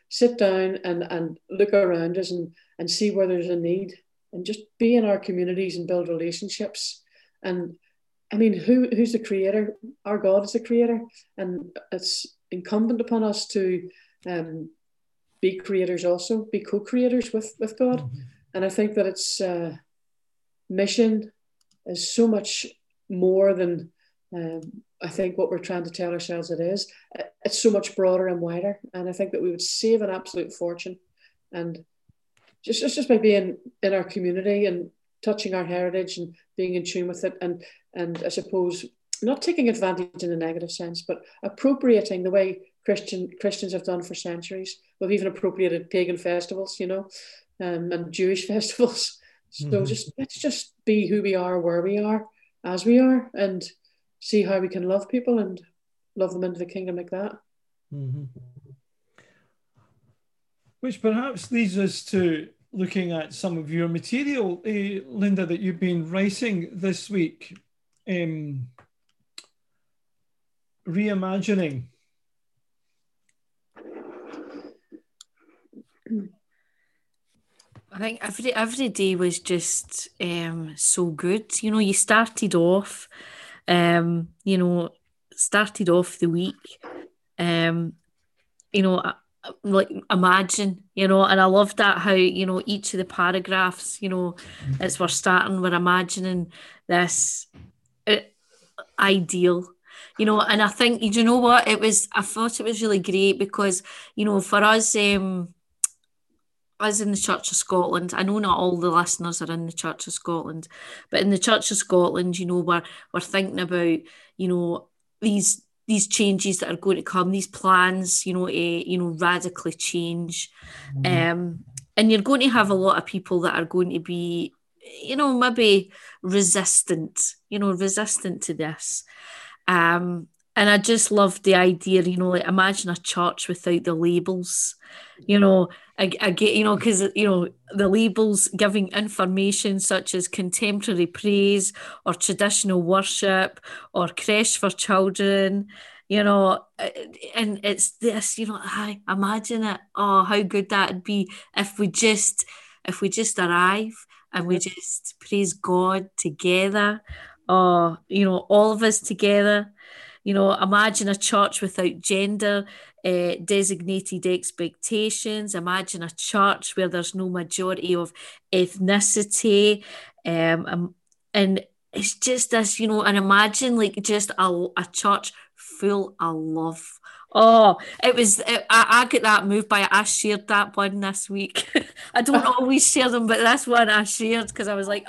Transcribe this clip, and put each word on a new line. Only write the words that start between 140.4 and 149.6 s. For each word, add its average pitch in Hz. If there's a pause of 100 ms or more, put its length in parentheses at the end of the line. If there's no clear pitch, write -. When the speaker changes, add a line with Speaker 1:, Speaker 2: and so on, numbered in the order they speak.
Speaker 3:
praise 202 (320)
or 180
traditional 196
worship 190 (340)
or 175
creche 214
for 196
children, 196 (400)
you 202
know, 202 (140)
uh, - (460)
and 208
it's 202
this, 220
you 226
know, 208
I 202
imagine 208